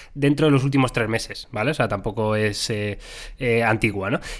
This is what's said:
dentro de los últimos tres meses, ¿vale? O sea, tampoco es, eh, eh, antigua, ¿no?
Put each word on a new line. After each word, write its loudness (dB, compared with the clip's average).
dentro 2
de 6
los 4
últimos 2
tres 0
meses, -6
¿vale? -2
O 0
sea, 0
tampoco -2
es, 0
eh, -4
eh, 2
antigua, 0
¿no? 0